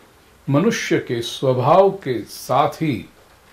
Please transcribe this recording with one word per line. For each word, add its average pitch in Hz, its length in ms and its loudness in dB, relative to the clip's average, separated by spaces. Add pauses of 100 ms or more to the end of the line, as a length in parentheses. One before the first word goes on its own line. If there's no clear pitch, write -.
(500)
मनुष्य 156 500 0
के 120 220 -4
स्वभाव 135 680 2
के 127 340 -4
साथ 139 460 -2
ही 123 400 -4 (440)